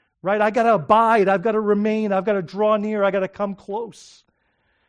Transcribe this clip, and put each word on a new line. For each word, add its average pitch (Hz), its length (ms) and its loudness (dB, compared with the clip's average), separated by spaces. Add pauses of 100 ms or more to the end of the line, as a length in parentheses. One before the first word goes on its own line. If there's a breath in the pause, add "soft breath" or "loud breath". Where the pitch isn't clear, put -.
(220)
Right? 202 180 0
I 214 100 2
gotta 226 240 2
abide. 214 540 2
I've 190 140 0
gotta 220 180 -2
remain. 208 520 0
I've 190 120 -2
gotta 202 180 -2
draw 214 340 0
near. 208 280 -2
I 196 60 2
gotta 190 180 -2
come 202 260 -8
close. - 720 -14 (640)